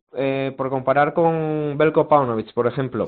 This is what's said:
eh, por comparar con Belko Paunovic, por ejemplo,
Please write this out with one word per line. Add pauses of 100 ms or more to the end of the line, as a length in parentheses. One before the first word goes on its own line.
(160)
eh,
por
comparar
con
Belko
Paunovic,
por
ejemplo,